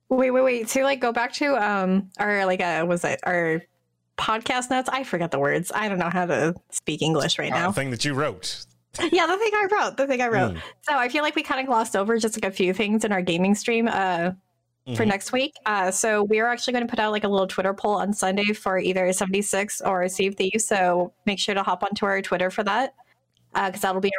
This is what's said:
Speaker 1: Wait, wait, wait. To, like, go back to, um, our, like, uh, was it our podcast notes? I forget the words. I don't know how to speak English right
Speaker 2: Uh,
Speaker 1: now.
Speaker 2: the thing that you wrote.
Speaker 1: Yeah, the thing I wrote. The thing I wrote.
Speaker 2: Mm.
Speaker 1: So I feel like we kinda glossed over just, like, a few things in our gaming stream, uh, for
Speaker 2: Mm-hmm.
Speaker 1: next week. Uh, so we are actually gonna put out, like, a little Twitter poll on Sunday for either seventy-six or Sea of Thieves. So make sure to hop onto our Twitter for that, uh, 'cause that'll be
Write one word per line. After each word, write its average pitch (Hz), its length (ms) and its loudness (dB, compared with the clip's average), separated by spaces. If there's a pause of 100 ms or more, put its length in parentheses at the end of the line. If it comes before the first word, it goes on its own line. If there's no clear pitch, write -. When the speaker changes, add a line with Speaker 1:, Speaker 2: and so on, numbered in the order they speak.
Speaker 1:
Wait, 254 220 2
wait, 254 120 4
wait. 240 260 0
To, 269 160 2
like, 277 160 0
go 240 120 0
back 247 220 -2
to, 285 260 0
um, 190 580 2
our, 202 280 0
like, 185 140 2
uh, 165 260 0
was 175 180 0
it 147 200 0
our 170 380 0 (540)
podcast 247 540 -2
notes? 254 220 0
I 262 100 -2
forget 175 300 -2
the 139 80 -2
words. 147 340 0
I 214 140 -2
don't 196 100 -2
know 170 120 0
how 180 160 0
to 160 280 2 (160)
speak - 320 -4
English 151 380 0
right 143 100 -4
Speaker 2:
Uh, - 60 0
Speaker 1:
now. 170 140 0
Speaker 2:
the - 40 0
thing 135 160 -2
that 120 140 -4
you 143 100 0
wrote. 131 520 -4 (440)
Speaker 1:
Yeah, 339 160 4
the 359 100 2
thing 427 160 0
I 427 200 2
wrote. 285 240 0
The 269 100 0
thing 254 160 0
I 240 60 0
wrote. 147 260 0
Speaker 2:
Mm. 80 80 -10 (200)
Speaker 1:
So 294 140 0
I 247 120 2
feel 294 160 0
like 302 100 0
we 311 80 -2
kinda 262 220 -4
glossed 240 320 0
over 214 220 2
just, 220 220 -2
like, - 100 -4
a 196 40 -8
few 185 180 2
things 214 320 0
in 208 60 0
our 190 120 0
gaming 185 340 2
stream, 233 320 0
uh, 180 420 0
for - 640 -14
Speaker 2:
Mm-hmm. 220 160 2
Speaker 1:
next 196 240 -2
week. 262 220 -2 (120)
Uh, 196 240 2
so 214 320 2
we 214 160 2
are 226 80 2
actually 240 280 -2
gonna 240 120 2
put 226 140 -4
out, 214 100 0
like, 208 140 -2
a 202 40 2
little 190 200 2
Twitter 190 260 0
poll 208 220 0
on 185 160 0
Sunday 202 400 0
for 381 260 0
either 185 340 2
seventy-six 196 680 -2
or 180 280 0
Sea 190 200 0
of 196 80 -8
Thieves. 202 320 0
So 180 440 2 (120)
make 196 160 0
sure 202 160 -2
to 196 80 0
hop 180 180 -2
onto 202 240 -2
our 196 160 0
Twitter 180 300 0
for 214 100 -4
that, 208 320 -2 (600)
uh, 196 160 0
'cause 196 80 -10
that'll 190 200 0
be 196 180 0